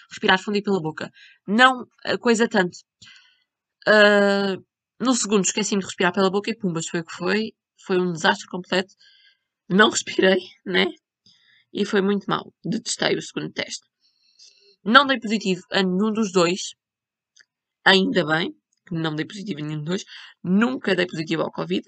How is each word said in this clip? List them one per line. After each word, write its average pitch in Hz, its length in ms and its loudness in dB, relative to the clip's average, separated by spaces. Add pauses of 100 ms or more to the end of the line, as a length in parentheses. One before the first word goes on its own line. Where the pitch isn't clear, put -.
respirar 185 300 0
fundo 208 180 -4
e 196 40 -2
pela 196 200 -2
boca. 156 300 -8 (360)
Não 247 400 4 (160)
a 185 140 -2
coisa 233 300 2
tanto. 180 300 0 (1080)
Ah, 202 680 4 (440)
no 247 160 0
segundo 202 300 2
esqueci-me 202 360 -2
de 185 60 -8
respirar 180 260 -2
pela 190 160 2
boca 202 220 -4
e 220 60 -4
pumbas, 165 300 -4
foi 175 140 -6
o 165 40 -10
que - 80 -16
foi. 202 400 -4 (320)
Foi 185 140 0
um 180 140 -2
desastre 190 340 -2
completo. 185 480 -6 (720)
Não 208 200 6
respirei, - 480 0 (280)
né? 185 200 0 (880)
E 202 120 -2
foi 196 160 0
muito 196 260 0
mal. - 260 -4 (100)
Detestei - 520 -2
o - 60 -8
segundo - 300 -10
teste. - 360 -10 (960)
Não 262 240 6
dei 262 120 0
positivo 196 420 -2 (100)
a 196 100 0
nenhum 190 300 0
dos 208 200 -2
dois. 180 440 0 (1080)
Ainda 190 420 4
bem 160 300 -2 (320)
que 180 80 -10
não 160 200 -4
dei 156 100 -4
positivo 190 340 -10
a 151 40 -8
nenhum 151 160 -8
dos 147 60 -8
dois. 180 200 -6 (380)
Nunca 208 520 0
dei 180 120 0
positivo 160 340 -4
ao - 100 -4
covid. 165 360 -4